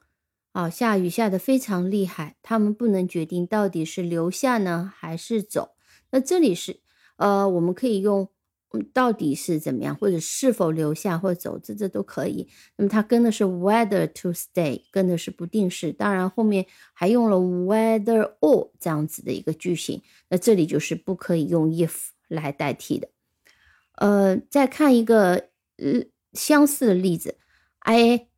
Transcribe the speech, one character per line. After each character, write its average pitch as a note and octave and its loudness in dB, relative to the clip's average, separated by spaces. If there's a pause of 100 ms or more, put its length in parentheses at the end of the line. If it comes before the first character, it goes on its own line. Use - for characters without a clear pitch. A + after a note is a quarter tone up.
(520)
啊， E3+ -4
下 A3 0
雨 F3+ 0
下 A3 0
得 F#3 -2
非 C4 0
常 F#3+ -2
厉 G3 0
害， D#3+ -12
他 A3+ -2
们 G#3 2
不 A#3+ -2
能 F#3+ 2
决 E3 -4
定 F3 -4
到 G#3 0
底 E3 -4
是 - -8
留 E3+ -2
下 B3 -2
呢， F3+ -2
还 E3 -12
是 G#3 -4
走。 - -6 (340)
那 C4 0
这 F4+ 0
里 G#3+ 4
是， - -12 (380)
呃， G3 2
我 F3+ 0
们 F3 0
可 - -6
以 G#3+ 0
用， G3 0 (420)
嗯， G#3+ -6
到 B3+ 2
底 D#3 -2
是 D#3+ -4
怎 C#3+ -6
么 B2 -4
样， C#3+ -4
或 G3+ 0
者 E3+ 0
是 B3+ -2
否 E3 0
留 D#3 -2
下 E3 -4
或 F3+ -2
走， - -10
这， G#3 -12
这 G#3 -6
都 G3+ -6
可 - -6
以。 - -6 (280)
那 G3+ 0
么 G3 0
它 G#3+ 2
跟 A#3 2
的 A3+ 4
是 G#3+ -2
whether F#3+ 2
to - -4
stay， D#3+ -4
跟 F#3+ 2
的 F3 0
是 - -8
不 F3 -12
定 F#3+ 0
式。 E3 -6
当 G3+ -2
然 F#3 0
后 A3+ -2
面 G3 0 (280)
还 F3+ -2
用 A#3 2
了 F#3+ 4
whether G#3 0
or D4 2
这 F3 -4
样 D#3 0
子 - -12
的 - -6
一 - -6
个 D#3+ -4
句 E3+ -4
型， - -8 (280)
那 F3+ 0
这 A3+ 4
里 F3+ 2
就 D3+ -2
是 D#3+ -4
不 F#3 -6
可 F3+ -2
以 D#3 -2
用 D#3+ 2
if E3 -4 (160)
来 D3+ -6
代 C#3 -4
替 - -6
的。 - -10 (880)
呃， G3 2 (120)
再 C#4 2
看 C4+ 4
一 A3+ 4
个， G#3 4 (300)
呃， C#3+ -2 (280)
相 D4 4
似 C#4 0
的 G3 4
例 F3+ 0
子。 - -10 (400)
“I A#3 4 (100)